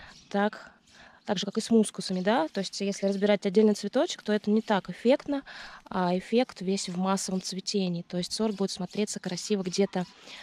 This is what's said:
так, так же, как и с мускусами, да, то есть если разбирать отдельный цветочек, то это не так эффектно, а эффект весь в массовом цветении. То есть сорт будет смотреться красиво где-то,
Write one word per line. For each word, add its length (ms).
так, 400
так 100
же, 80
как 140
и 20
с 100
мускусами, 520
да, 260
то 120
есть 200
если 260
разбирать 380
отдельный 300
цветочек, 480
то 100
это 180
не 120
так 260
эффектно, 540
а 260
эффект 460
весь 260
в 80
массовом 460
цветении. 580
То 160
есть 160
сорт 240
будет 140
смотреться 500
красиво 420
где-то, 440